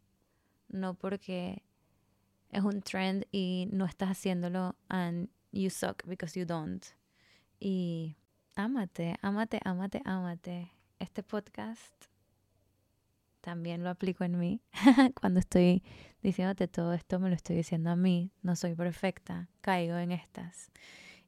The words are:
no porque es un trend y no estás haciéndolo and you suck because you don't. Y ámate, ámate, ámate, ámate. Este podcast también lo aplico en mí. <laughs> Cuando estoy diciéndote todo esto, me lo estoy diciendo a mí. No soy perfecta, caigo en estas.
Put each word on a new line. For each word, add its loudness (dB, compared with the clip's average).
no -4
porque -6
es 0
un 0
trend -2
y 0
no 2
estás -2
haciéndolo -2
and -2
you 0
suck -4
because -8
you -4
don't. -6
Y -4
ámate, -4
ámate, -2
ámate, -4
ámate. -6
Este -10
podcast -10
también -6
lo -2
aplico -2
en 0
mí. 0
<laughs> 8
Cuando 4
estoy 6
diciéndote 0
todo -2
esto, -2
me 0
lo 2
estoy -2
diciendo -2
a 2
mí. 2
No 0
soy -2
perfecta, -4
caigo 0
en -2
estas. -10